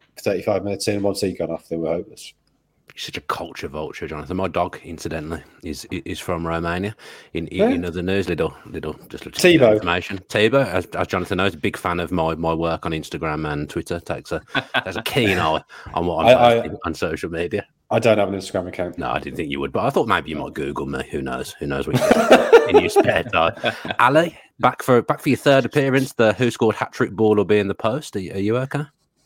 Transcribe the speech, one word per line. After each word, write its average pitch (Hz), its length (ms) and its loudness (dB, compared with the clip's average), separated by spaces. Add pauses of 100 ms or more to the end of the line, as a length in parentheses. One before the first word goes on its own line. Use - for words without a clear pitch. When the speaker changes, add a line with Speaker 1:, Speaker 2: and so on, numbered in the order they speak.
(180)
Speaker 1:
thirty-five 98 440 -2
minutes 101 240 -6
in. 104 160 -2
Once 98 180 -2
he 95 120 -2
got 85 180 -6
off, - 180 -10
they 82 80 -6
were 82 120 -4
hopeless. 78 440 -8 (640)
Speaker 2:
You're - 60 -18
such - 180 -12
a - 40 -14
culture - 460 -10
vulture, 76 400 -8
Jonathan. 76 300 -8
My 95 100 -2
dog, 87 340 -2
incidentally, 80 600 -8 (200)
is, 80 280 -10
is 90 280 -8
from 85 280 -4
Romania. 85 500 -4 (380)
In, 82 140 -6
in, 87 100 -8
Speaker 1:
Yeah. 208 100 4
Speaker 2:
in 254 160 0
other 87 160 -6
news, 95 260 0
little, 80 280 -2 (100)
little, 76 300 -10 (160)
just - 160 -14
a - 20 -14
little - 40 -16
Speaker 1:
Tebow. 143 420 6
Speaker 2:
information. 95 440 -2 (100)
Tebow, 113 360 4
as, 90 220 -4
as 87 200 -4
Jonathan 92 300 -2
knows, 95 160 2
a 80 60 -14
big 95 180 -4
fan 87 240 -2
of 85 100 -4
my, 82 260 0
my 82 180 -2
work 82 320 -2
on 165 60 -4
Instagram 156 600 -6
and 147 160 -6
Twitter. 85 320 -6
Takes 82 320 -8
a, 80 80 -4 (420)
takes 95 140 -8
a 113 60 -8
keen 104 360 0
eye 80 240 0 (300)
on 87 140 -2
what 82 180 0
I'm 123 140 8
Speaker 1:
I, 120 80 6
I 120 140 6
Speaker 2:
posting 76 260 -8
on 82 80 -4
social 80 340 -6
media. 85 380 -4 (240)
Speaker 1:
I - 80 2
don't 113 180 6
have 101 160 2
an - 20 -4
Instagram 92 340 -6
account. 90 280 -8
Speaker 2:
No, 71 140 -6
I 64 80 -2
didn't 69 180 -10
think 78 140 -6
you 69 100 -4
would, 69 120 -6
but - 120 -2
I 127 60 2
thought 143 180 0
maybe 85 220 2
you 78 60 -6
might 73 180 -10
Google 71 320 -6
me. 69 240 -6
Who 160 100 -6
knows? 65 380 -8
Who - 80 -8
knows 139 200 -4
what - 140 0
you - 680 6
do - 0 -
<laughs> - 100 -2
in - 20 6
your - 80 0
spare - 360 2
time? 87 500 0 (240)
Ali, 151 400 4 (200)
back 127 240 2
for, 120 200 4
back - 180 -4
for - 80 -2
your 127 80 4
third 135 300 4
appearance. 135 480 0
The 110 180 4
Who 120 180 2
Scored 110 260 2
hat - 180 -6
trick 104 160 0
ball 107 240 4
will 104 100 4
be 104 140 4
in 101 100 0
the 98 60 -2
post. 117 420 -4
Are 101 40 -4
you, 92 120 -10
are 95 60 -6
you 104 200 -2
okay? 139 260 -6 (420)